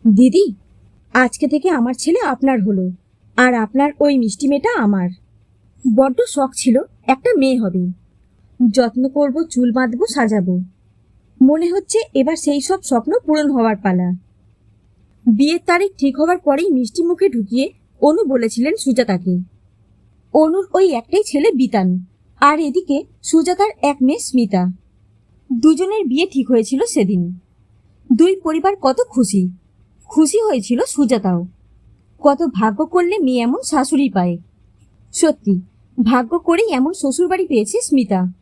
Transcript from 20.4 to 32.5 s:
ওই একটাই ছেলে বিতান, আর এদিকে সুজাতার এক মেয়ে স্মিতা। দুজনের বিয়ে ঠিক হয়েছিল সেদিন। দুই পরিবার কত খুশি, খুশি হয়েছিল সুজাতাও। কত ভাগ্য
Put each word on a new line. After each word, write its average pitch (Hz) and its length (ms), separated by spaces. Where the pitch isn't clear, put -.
ওই 370 200
একটাই 277 340
ছেলে 320 260
বিতান, 190 520
আর 302 200
এদিকে 302 440
সুজাতার 359 480
এক 285 200
মেয়ে 285 160
স্মিতা। 190 540
দুজনের 320 540
বিয়ে 285 200
ঠিক 269 240
হয়েছিল 254 380
সেদিন। 180 500
দুই 359 280
পরিবার 349 400
কত 262 280
খুশি, 196 420
খুশি 320 360
হয়েছিল 262 480
সুজাতাও। 202 580
কত 277 240
ভাগ্য 262 440